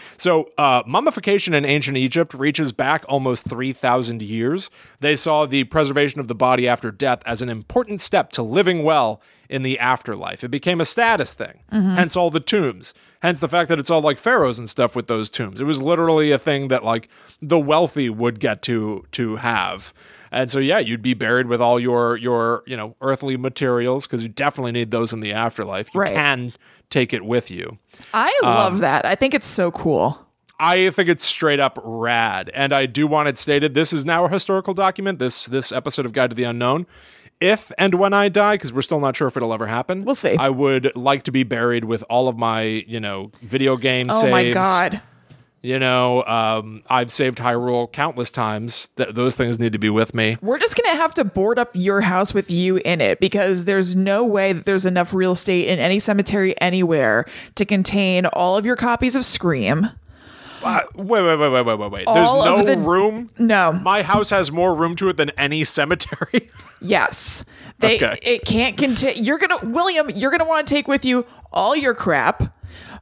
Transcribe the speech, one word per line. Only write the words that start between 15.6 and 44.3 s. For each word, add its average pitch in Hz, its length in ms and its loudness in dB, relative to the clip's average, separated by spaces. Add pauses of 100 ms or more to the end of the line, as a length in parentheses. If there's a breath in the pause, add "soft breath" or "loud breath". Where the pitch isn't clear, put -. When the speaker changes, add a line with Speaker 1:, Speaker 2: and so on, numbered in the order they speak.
Speaker 1:
was 147 160 -2
literally 160 500 2
a 139 60 4
thing 139 320 -2
that, 127 160 0
like, 113 240 -2 (320 loud breath)
the 156 180 2
wealthy 147 500 2
would 113 300 -2
get 113 240 -2
to, 107 500 -4
to 110 240 -4
have. 101 560 -4 (400 loud breath)
And 123 180 -2
so, 139 80 -2
yeah, 151 200 2
you'd 117 240 -4
be 127 100 0
buried 117 340 0
with 120 140 0
all 120 180 4
your, 120 380 0
your, 117 480 -2
you 127 100 -12
know, 110 260 -12
earthly 135 360 -2
materials, 127 680 -2
'cause 117 160 -6
you 117 60 -8
definitely 135 420 -4
need 117 200 -4
those 117 220 -2
in 110 60 -8
the 104 120 -6
afterlife. 107 600 -4
You 190 80 0
Speaker 2:
Right. 196 120 -2
Speaker 1:
can 135 400 -2 (360 soft breath)
take 127 240 0
it 107 100 -4
with 117 280 -2
you. 87 260 -12 (360 loud breath)
Speaker 2:
I 302 300 2
love 190 300 4
Speaker 1:
Um, 196 60 -2
Speaker 2:
that. 143 260 2
I 175 100 0
think 269 180 0
it's - 140 -2
so 175 240 0
cool. 139 480 0 (400)
Speaker 1:
I 180 320 4
think 180 180 2
it's 170 160 0
straight 147 340 0
up 139 240 2
rad. 113 680 -2
And 139 200 0
I 135 120 2
do 131 220 0
want 147 200 2
it 139 100 -2
stated, 147 360 0
this 156 200 2
is 143 120 -2
now 170 200 2
a 165 40 0
historical 190 440 -2
document, 190 460 -2
this, 127 260 -2
this 123 260 -4
episode 127 340 -4
of 113 80 -10
Guide 127 180 2
to 113 40 -12
the 123 100 -2
Unknown. 123 400 -2 (560 loud breath)
If 202 360 0
and 185 180 2
when 196 180 2
I 202 160 2
die, 208 280 2
'cause 131 140 -10
we're 131 120 -2
still 156 180 -2
not 135 140 0
sure 143 120 0
if 123 80 -4
it'll 113 180 -2
ever 110 140 -4
happen. 151 380 -4
Speaker 2:
We'll 254 100 0
see. - 220 0
Speaker 1:
I 135 120 2
would 135 460 2
like 135 280 0
to - 80 -6
be 131 120 2
buried 120 420 0
with 110 240 -4
all 123 180 2
of 117 100 -2
my, 113 240 -2 (260)
you 113 120 -8
know, 101 320 -8 (100)
video 131 360 2
game 127 320 0
Speaker 2:
Oh 120 200 4
my 123 140 4